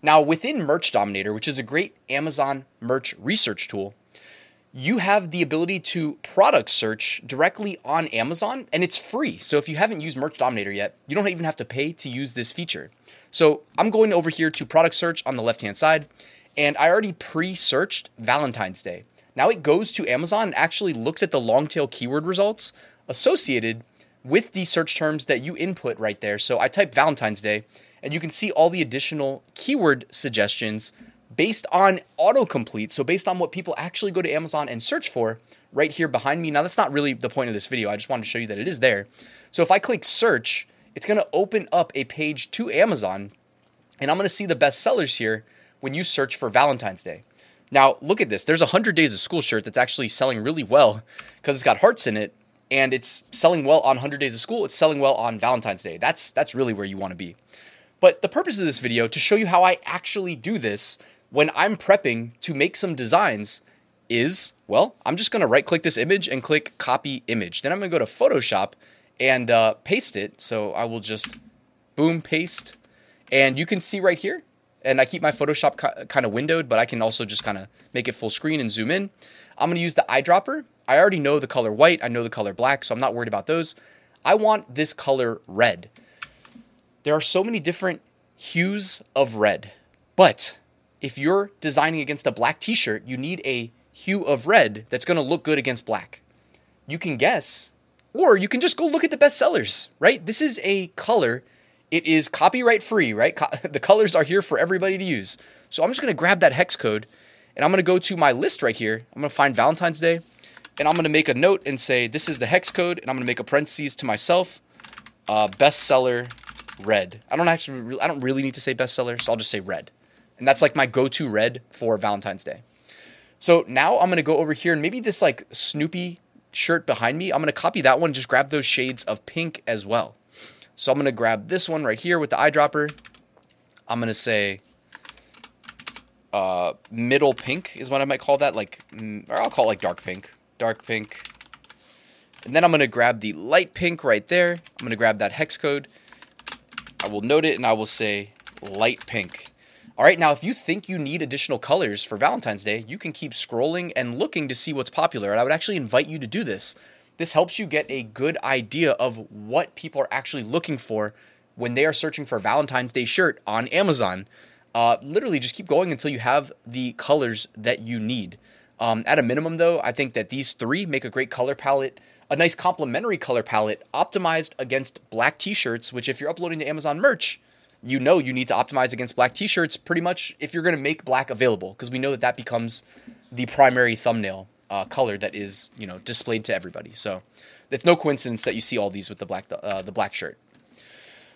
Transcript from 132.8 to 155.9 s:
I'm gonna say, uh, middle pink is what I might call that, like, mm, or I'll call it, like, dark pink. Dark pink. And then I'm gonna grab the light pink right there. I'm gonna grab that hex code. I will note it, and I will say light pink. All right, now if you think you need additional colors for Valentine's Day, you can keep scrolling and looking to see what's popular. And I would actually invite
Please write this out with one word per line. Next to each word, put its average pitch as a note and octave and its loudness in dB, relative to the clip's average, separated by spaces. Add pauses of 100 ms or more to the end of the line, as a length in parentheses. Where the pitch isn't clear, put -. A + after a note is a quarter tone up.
I'm A#2 -4
gonna A2+ -2
say, G#2 0 (1700)
uh, F#2 -2 (160)
middle B2 2
pink - -8
is B2+ -12
what C#3 0
I - 0
might C#3 -4
call C#3 2
that, C3+ 2
like, G#2 -8 (120)
mm, G#2+ -12
or - -2
I'll - 0
call B2 2
it, - 2
like, G2+ -2
dark F2 -6
pink. F#2 -12 (280)
Dark A2+ -4
pink. A2 -6 (1160)
And B2 -12
then D#3+ 6
I'm E3+ 6
gonna D3+ 4
grab A#2 2
the G#2 -6
light C3+ 0
pink E3+ -4
right A2 2
there. F3 2
I'm - -14
gonna A2+ -4
grab A2 2
that G2+ -2
hex - -2
code. C#3+ -4 (1120)
I G2 -4
will G#2 -4
note D3+ 2
it, D3+ 2
and B2 -8
I A2+ 4
will A2 0
say G#2 0 (280)
light G#2 -2
pink. - -10 (460)
All B2 2
right, E3+ 8
now D#3+ 4
if D3 -2
you G#3+ -4
think - -6
you F#3 -6
need D3+ -4
additional C3+ -4
colors C#3 0
for G#2+ -8
Valentine's A2+ 0
Day, G#2+ -4
you C#3+ -14
can D#3+ -10
keep C#3+ -12
scrolling D#3+ -4
and B2 -4
looking D#3+ -4
to B2+ -6
see D3+ -2
what's C3 -4
popular. B2 -2
And G#2+ 2
I - 4
would C3+ 2
actually F#3 -4
invite B2+ 0